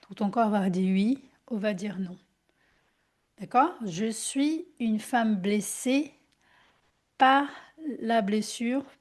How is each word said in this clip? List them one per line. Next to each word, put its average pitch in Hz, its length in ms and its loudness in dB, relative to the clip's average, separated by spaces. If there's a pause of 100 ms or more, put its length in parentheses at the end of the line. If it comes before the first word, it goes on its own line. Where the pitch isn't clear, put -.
Donc, 190 100 -18
ton 208 120 0
corps 226 200 2
va 202 200 2
dire 185 220 2
oui 208 320 2 (260)
ou 233 80 -4
va 208 160 0
dire 185 260 -8
non. 180 180 -8 (1200)
D'accord? 269 340 2 (120)
Je 196 260 -2
suis 302 540 -2 (140)
une 220 200 0
femme 220 380 0
blessée 208 760 -2 (1040)
par 269 300 6 (520)
la 226 220 2
blessure 220 640 -2 (180)